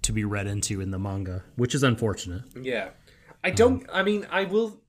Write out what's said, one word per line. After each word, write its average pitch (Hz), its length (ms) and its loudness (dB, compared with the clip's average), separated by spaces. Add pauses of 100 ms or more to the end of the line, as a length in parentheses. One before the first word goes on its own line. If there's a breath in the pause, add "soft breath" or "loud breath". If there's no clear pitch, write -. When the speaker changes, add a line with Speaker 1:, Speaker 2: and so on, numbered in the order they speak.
Speaker 1:
to - 100 2
be 110 120 0
read 101 220 -2
into 101 340 -2
in 95 100 -4
the 95 80 -4
manga, 95 460 -4 (120)
which 120 180 0
is 135 80 2
unfortunate. 110 600 0 (180)
Speaker 2:
Yeah. 117 300 -4 (540 soft breath)
I 185 60 2
don't, 254 320 6
Speaker 1:
Um, - 100 -18
Speaker 2:
I 190 100 2
mean, 208 280 0
I 190 140 2
will 208 440 0